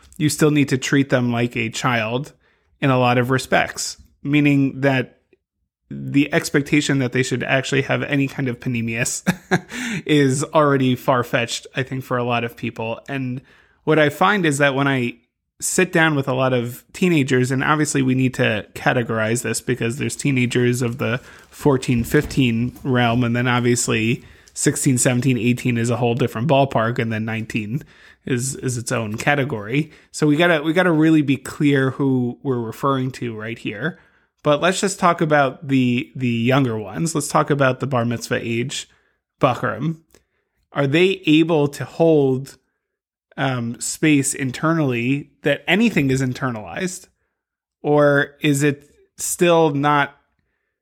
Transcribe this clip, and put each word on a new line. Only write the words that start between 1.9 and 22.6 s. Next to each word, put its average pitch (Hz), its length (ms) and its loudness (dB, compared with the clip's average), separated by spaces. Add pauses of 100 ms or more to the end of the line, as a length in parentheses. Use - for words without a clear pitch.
in 147 80 2
a 127 80 4
lot 123 220 4
of 123 100 0
respects, - 720 -2 (220)
meaning 143 580 2
that 131 380 0 (720)
the 139 420 -2
expectation 147 640 0
that 127 140 0
they 127 100 0
should 127 220 -2
actually 135 400 0
have 127 180 -2
any 139 260 -2
kind 135 200 -6
of 120 120 -6
panemius 113 640 -4 (800)
<laughs> - 60 -14
is 139 380 2
already 139 500 2
far-fetched, 120 800 -2
I 135 80 -4
think, 131 200 -8
for 127 140 -4
a 123 60 -2
lot 120 200 -2
of 117 140 -10
people. 113 500 -8
And 131 360 -6 (400)
what 151 160 2
I 151 100 4
find 185 360 0
is 143 120 0
that 143 180 2
when 139 120 0
I 127 300 -2 (420)
sit - 320 -2
down 160 240 2
with 139 120 -2
a 135 60 -2
lot 131 200 0
of 120 300 -4 (100)
teenagers, 135 580 2
and 131 120 -2
obviously 147 380 2
we 131 140 2
need 131 200 0
to 117 380 0
categorize 113 720 -2
this 113 180 -4
because 120 360 -2
there's 120 180 -4
teenagers 123 680 2
of 123 180 -4
the 117 200 -2 (300)
fourteen, 127 560 2
fifteen 123 800 0